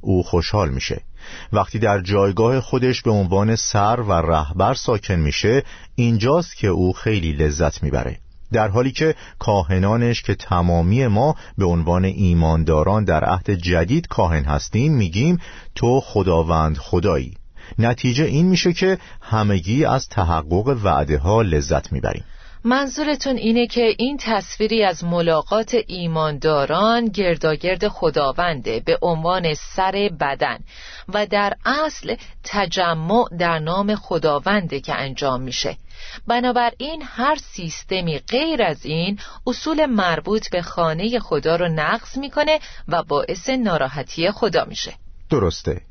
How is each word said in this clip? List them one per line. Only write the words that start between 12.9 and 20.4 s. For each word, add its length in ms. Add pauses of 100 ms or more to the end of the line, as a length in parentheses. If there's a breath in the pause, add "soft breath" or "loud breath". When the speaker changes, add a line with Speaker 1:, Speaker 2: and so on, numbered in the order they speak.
Speaker 1:
در 200
عهد 260
جدید 580
کاهن 360
هستیم، 480
می‌گیم 460 (360 loud breath)
تو 260
خداوند 760
خدایی. 600 (420 loud breath)
نتیجه 460
این 220
می‌شه 260
که 260 (220 loud breath)
همگی 640
از 240
تحقق 760